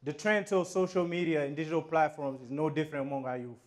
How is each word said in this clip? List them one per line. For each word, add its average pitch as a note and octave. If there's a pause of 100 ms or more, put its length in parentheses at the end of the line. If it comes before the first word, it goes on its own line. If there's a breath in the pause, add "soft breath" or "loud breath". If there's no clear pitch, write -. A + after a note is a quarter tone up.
the C#3
trend G#3
to F#3
social F3+
media E3
and C#3+
digital D#3+
platforms D3+
is A#2+
no D3+
different D3
among C#3
our B2+
youth. A#2+ (100)